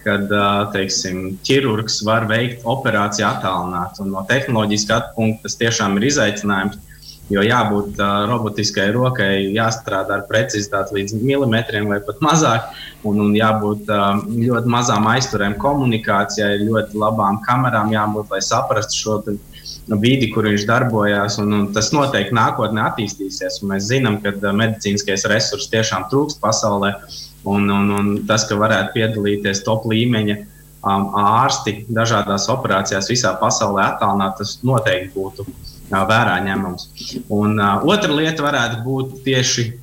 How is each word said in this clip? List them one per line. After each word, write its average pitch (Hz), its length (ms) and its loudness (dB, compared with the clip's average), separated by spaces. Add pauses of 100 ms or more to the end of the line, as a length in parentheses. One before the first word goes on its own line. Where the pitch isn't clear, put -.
kad, 101 280 0
ā, 101 200 2 (200)
teiksim, 95 680 -4
ķirurgs 113 640 0
var 110 260 2
veikt 120 360 -2
operāciju 104 600 0
attālināti. 90 800 -4
Un 98 80 -4
no 95 140 -6
tehnoloģijas 110 580 0
skatu 113 320 -2
punkta 110 300 0
tas 104 100 -8
tiešām 113 400 2
ir 117 140 2
izaicinājums, 101 680 0 (540)
jo 101 100 2
jābūt, 104 560 2
ā, 101 140 0 (160)
robotiskai 104 680 0
rokai, 123 380 2 (180)
jāstrādā 101 680 -2
ar 101 100 -8
precizitāti 104 720 -2
līdz 101 180 -4
milimetriem 117 720 0
vai 101 160 -2
pat - 160 -6
mazāk, 151 480 2 (320)
un, 104 240 2
un 104 80 4
jābūt, 104 560 2
ā, 104 140 2 (240)
ļoti 117 420 0
mazām 117 400 2
aizturēm 104 480 0
komunikācijai, 107 1040 0
ļoti 107 400 0
labām 107 400 2
kamerām 117 560 2
jābūt, 107 320 -2
lai 95 160 -4
saprastu 113 560 0
šo 107 220 0
te 104 160 -4 (480)
vidi, 120 420 2
kur 110 160 0
viņš 101 200 2
darbojās, 107 720 2
un, 104 140 0
un 104 200 2
tas 104 200 0
noteikti 131 440 2
nākotnē 113 480 0
attīstīsies, 98 800 -6
un 98 100 -2
mēs 98 160 -2
zinām, 117 320 2
ka, 101 160 -2
ā, 101 160 -2
medicīniskais 101 720 0
resurs 107 440 0
tiešām 101 440 0
trūkst 147 280 0
pasaulē, 101 520 0 (500)
un, 101 260 2
un, 101 220 2
un 101 160 0 (160)
tas, 107 220 2
ka 104 120 0
varētu 104 380 2
piedalīties 104 680 0
top 110 240 -2
līmeņa, 110 540 2 (420)
ām, 98 320 0
ārsti 107 720 2
dažādās 110 600 0
operācijās 101 600 0
visā 113 280 0
pasaulē 101 480 2
attālināt, 101 540 0
tas - 220 -6
noteikti 101 520 0
būtu, 95 320 -6 (440)
ā, 98 120 0
vērā 104 400 2
ņemams. 95 480 -4 (380)
Un, 107 340 2
ā, 101 200 4
otra 165 300 2
lieta 156 300 0
varētu 123 400 0
būt 131 400 -4
tieši 127 460 0 (160)